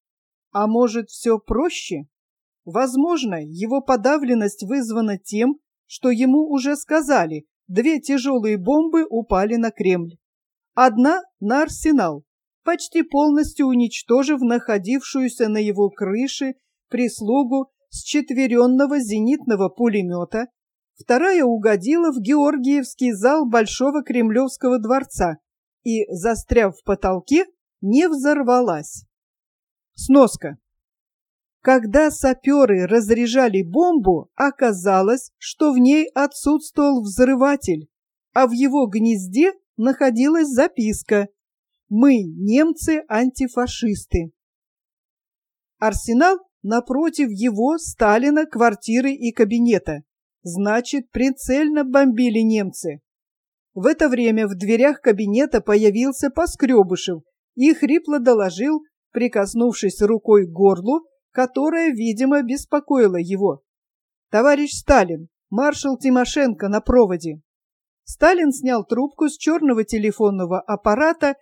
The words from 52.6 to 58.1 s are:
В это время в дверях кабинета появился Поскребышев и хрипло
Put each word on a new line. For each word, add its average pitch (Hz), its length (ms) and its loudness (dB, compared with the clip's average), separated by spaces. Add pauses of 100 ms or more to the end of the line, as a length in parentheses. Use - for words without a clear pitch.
В 185 120 -8
это 311 220 2
время 226 400 0
в 196 80 -6
дверях 226 460 0
кабинета 220 580 0
появился 220 680 0
Поскребышев 208 920 0 (340)
и 285 180 4
хрипло 294 460 0